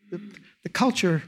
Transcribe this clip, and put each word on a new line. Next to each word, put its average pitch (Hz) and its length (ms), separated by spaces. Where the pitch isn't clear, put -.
the, 175 120
the - 60
culture 185 580